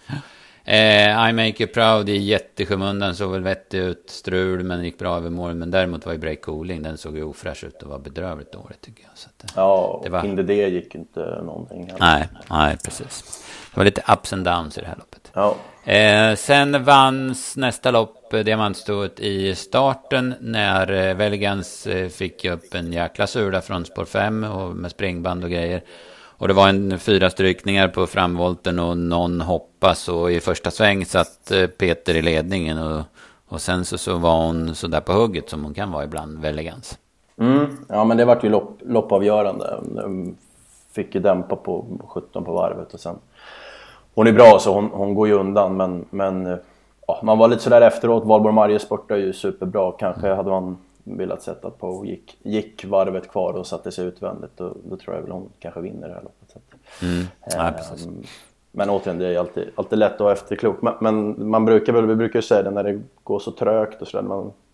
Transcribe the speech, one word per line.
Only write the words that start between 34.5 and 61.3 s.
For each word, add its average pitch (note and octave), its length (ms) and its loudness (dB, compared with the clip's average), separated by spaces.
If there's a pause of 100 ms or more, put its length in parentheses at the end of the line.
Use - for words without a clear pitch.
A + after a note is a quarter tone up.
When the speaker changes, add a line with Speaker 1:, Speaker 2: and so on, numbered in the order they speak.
Speaker 1:
så - 120 -8
där D#2 140 -2
på F2 120 -2
hugget G#2 360 0
som D2+ 140 -8
hon D2 100 -10
kan G2 180 -8
vara D2 120 -6
ibland, D#2 360 -10
Velgans. D#2 580 -8 (400)
Speaker 2:
Mm. C#3 400 2 (120)
Ja, G#2 160 2
men A2+ 120 4
det A#2+ 80 4
vart A#2+ 180 6
ju G#2+ 60 2
lopp-, G2+ 360 -2
loppavgörande. G#2 960 0
De F#2+ 520 -8 (560)
fick - 240 -8
ju A#2+ 60 -2
dämpa F#2 340 0
på F#2 300 -6 (220)
sjutton - 380 -10
på F2 80 -6
varvet F2 400 -4
och F2 60 -18
sen... E2+ 160 -12 (1000)
Hon A2 120 8
är A2+ 60 8
bra G#2+ 260 12
så G2 140 2
hon, G#2 200 2
hon G2 220 -2
går G#2+ 120 4
ju G#2 60 6
undan, G2 440 2
men... F#2 320 -2
men, F#2+ 380 -2
eh, F2+ 100 -4 (500)
ja, - 160 -2
man A2 140 4
var A2+ 100 10
lite A#2 160 2
sådär A#2+ 180 8
efteråt. A#2 440 6
Valborg G#2+ 300 6
Marje G#2 240 4
spurtar G#2 360 -4
ju F#2+ 180 -2
superbra. F#2+ 580 -4
Kanske F2+ 360 -6
Speaker 1:
Mm. F#2+ 100 2
Speaker 2:
hade G2 120 -4
man F#2 280 -4 (280)
velat F#2 360 -8
sätta F2+ 280 -12
på - 180 -12
och F#2+ 180 -10
gick, - 380 -14
gick G#2 420 -6
varvet F#2+ 460 0
kvar F2+ 220 -2
och F2+ 140 -8
satte F2+ 240 -8
sig F2+ 140 -6
utvändigt. - 520 -10
Då, F2+ 160 -10 (160)
då F#2 80 -10
tror - 180 -12
jag E2+ 80 -8
väl F2+ 80 -12
hon F#2+ 180 -12 (100)
kanske E2+ 220 -14
vinner F#2 260 -12
det - 60 -16
här - 80 -16
loppet, - 320 -20
så - 60 -20
att, - 420 -20
Speaker 1:
Mm. F2+ 240 -4 (300)
Ja, E2 120 -2
Speaker 2:
ehm, E2 60 -2
Speaker 1:
precis. E2 340 -14 (640)
Speaker 2:
men G2+ 180 -2
återigen, F#2+ 300 -2
det F2+ 80 -2
är F2 120 -2
alltid, - 360 -6
alltid G#2+ 240 -2
lätt G#2 140 4
att - 60 -10
vara G2+ 140 2
efterklok. G2+ 480 -2
Men, A#2 180 0
men G#2+ 500 -2